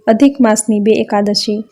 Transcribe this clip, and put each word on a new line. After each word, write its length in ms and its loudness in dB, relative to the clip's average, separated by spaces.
અધિક 340 2
માસની 400 0
બે 120 2
એકાદશી, 800 -2